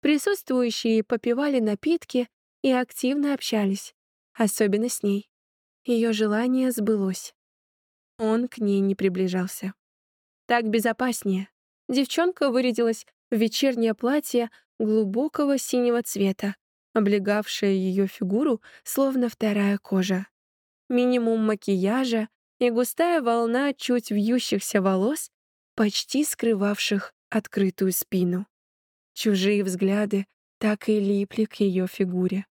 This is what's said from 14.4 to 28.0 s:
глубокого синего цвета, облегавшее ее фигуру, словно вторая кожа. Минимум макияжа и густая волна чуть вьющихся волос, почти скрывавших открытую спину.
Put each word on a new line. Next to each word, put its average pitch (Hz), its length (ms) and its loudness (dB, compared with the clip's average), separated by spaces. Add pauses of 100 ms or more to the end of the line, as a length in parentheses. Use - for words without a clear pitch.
глубокого 226 800 0
синего 240 440 0
цвета, 202 520 -2 (400)
облегавшее 202 840 0
ее 190 300 0
фигуру, 220 560 0 (220)
словно 269 440 0
вторая 202 500 0
кожа. 190 480 -2 (640)
Минимум 247 560 2
макияжа 214 840 0 (300)
и 240 120 2
густая 311 500 0
волна 233 540 0
чуть - 360 -2
вьющихся 208 680 0
волос, 190 500 0 (440)
почти 233 500 0
скрывавших 202 880 -2 (160)
открытую 190 640 -2
спину. 180 540 -2 (680)